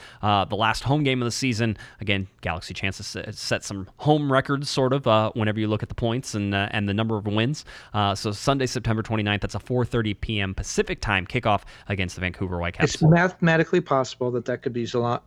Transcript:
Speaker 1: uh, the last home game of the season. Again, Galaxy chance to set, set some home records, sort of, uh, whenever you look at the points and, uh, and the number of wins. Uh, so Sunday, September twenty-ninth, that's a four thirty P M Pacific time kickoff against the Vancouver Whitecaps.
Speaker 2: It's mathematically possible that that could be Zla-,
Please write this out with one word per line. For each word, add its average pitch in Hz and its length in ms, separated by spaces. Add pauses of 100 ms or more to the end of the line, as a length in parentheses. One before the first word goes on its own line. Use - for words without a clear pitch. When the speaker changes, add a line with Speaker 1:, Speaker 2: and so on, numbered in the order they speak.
(200)
Speaker 1:
uh, 101 240
the 85 120
last 110 260
home 147 200
game 131 200
of - 40
the 117 60
season. 113 460 (240)
Again, 98 260 (140)
Galaxy 90 320
chance 95 240
to - 60
set, - 320
set - 280
some 98 320
home 147 340
records, 135 380
sort 131 240
of, 139 140
uh, 110 260
whenever 107 260
you 110 80
look 107 140
at - 80
the - 60
points 117 400
and, 101 220
uh, 98 160
and 101 160
the 98 60
number 110 220
of 101 80
wins. 110 400 (300)
Uh, 101 180
so 101 200
Sunday, 131 340
September 113 340
twenty-ninth, 104 400
that's - 140
a 101 60
four 123 240
thirty 113 280
P 104 280
M 95 120
Pacific - 480
time 95 240
kickoff 113 380 (240)
against 95 300
the - 40
Vancouver 90 380
Whitecaps. 87 360
Speaker 2:
It's - 100
mathematically 170 760
possible 127 520
that 120 140
that 123 160
could 120 100
be 120 100
Zla-, 120 440